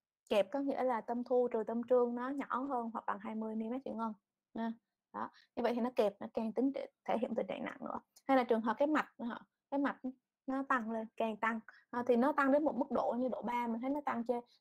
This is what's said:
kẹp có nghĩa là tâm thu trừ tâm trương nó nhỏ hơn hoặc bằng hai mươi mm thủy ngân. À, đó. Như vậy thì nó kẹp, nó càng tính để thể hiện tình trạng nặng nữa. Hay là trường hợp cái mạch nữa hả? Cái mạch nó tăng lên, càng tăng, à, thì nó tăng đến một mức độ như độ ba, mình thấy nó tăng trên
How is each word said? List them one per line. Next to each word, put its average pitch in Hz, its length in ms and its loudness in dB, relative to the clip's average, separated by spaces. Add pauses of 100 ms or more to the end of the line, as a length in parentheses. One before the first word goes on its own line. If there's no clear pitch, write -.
(300)
kẹp 202 220 4
có 277 80 -2
nghĩa 277 240 -2
là 247 180 0
tâm 240 220 -4
thu 247 240 2
trừ 233 160 -2
tâm 226 260 -2
trương 240 260 4
nó 247 140 -4
nhỏ 277 280 -4 (120)
hơn 240 240 -2
hoặc 220 140 -6
bằng 202 120 -2
hai 220 160 -8
mươi 220 200 -4
mm 220 180 -4 (120)
thủy 220 80 -6
ngân. 220 200 -4 (400)
À, 226 180 -2 (420)
đó. 208 160 -6 (260)
Như 247 80 0
vậy 233 120 2
thì 240 60 -2
nó 240 140 0
kẹp, 208 240 2
nó 226 140 -8
càng 220 200 -4
tính 269 200 2
để - 140 -6 (180)
thể 240 120 0
hiện 226 180 -4
tình - 120 -2
trạng - 160 -6
nặng - 160 -8
nữa. - 200 -6 (280)
Hay 269 100 6
là 254 60 4
trường 233 180 2
hợp 220 180 0
cái 294 80 4
mạch 302 320 0
nữa 226 60 -6
hả? 233 140 -8 (320)
Cái 277 80 0
mạch 262 180 0 (500)
nó 269 220 -2
tăng 226 220 0
lên, 220 160 -4 (100)
càng 220 200 -2
tăng, 226 220 0 (300)
à, 240 180 -4
thì 247 80 6
nó 254 160 6
tăng 277 200 4
đến 294 120 6
một 294 120 2
mức - 160 -2
độ - 280 0
như 254 100 0
độ - 120 -4
ba, 240 260 -2
mình 226 140 -4
thấy 262 80 -2
nó 294 160 -2
tăng 233 220 -2
trên 240 160 -2 (180)